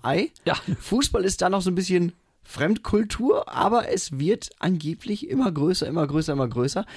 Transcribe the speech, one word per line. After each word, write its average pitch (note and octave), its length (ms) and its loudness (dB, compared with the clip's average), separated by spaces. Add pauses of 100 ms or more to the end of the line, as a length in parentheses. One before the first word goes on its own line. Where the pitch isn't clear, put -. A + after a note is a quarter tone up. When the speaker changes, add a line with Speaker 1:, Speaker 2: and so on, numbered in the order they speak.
Speaker 1:
Ei. E3 240 0 (160)
Speaker 2:
Ja. - 120 0 (240)
Speaker 1:
Fußball A3+ 440 0
ist F#3+ 160 -2
da F3+ 80 2
noch F#3+ 140 2
so F#3 80 0
ein F3 40 0
bisschen F3+ 380 2 (300)
Fremdkultur, G#3+ 1040 0
aber - 420 0
es - 280 -4
wird F#3+ 400 0
angeblich F3 720 -4
immer C4 200 2
größer, D#3 360 2
immer D3+ 200 0
größer, D3+ 280 0
immer C3+ 140 2
größer. B2+ 360 0 (120)